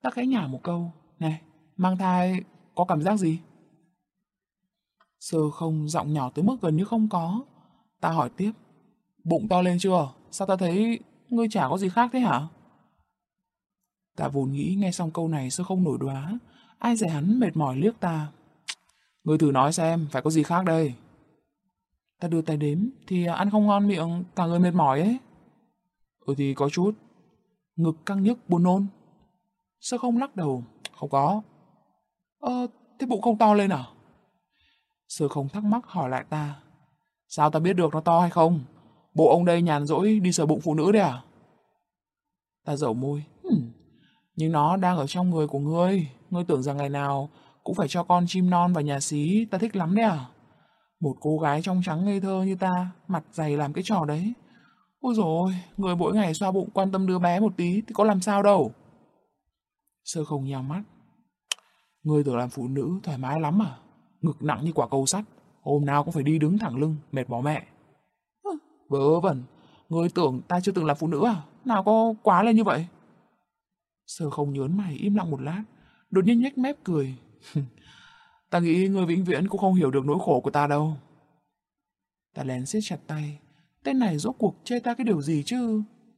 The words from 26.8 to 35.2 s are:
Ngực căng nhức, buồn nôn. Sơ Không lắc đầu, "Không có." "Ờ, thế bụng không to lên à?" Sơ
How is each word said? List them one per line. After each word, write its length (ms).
Ngực 200
căng 180
nhức, 260
buồn 140
nôn. 240
Sơ 180
Không 200
lắc 180
đầu, 280
"Không 140
có." 320
"Ờ, 280
thế 80
bụng 140
không 160
to 160
lên 160
à?" 160
Sơ 200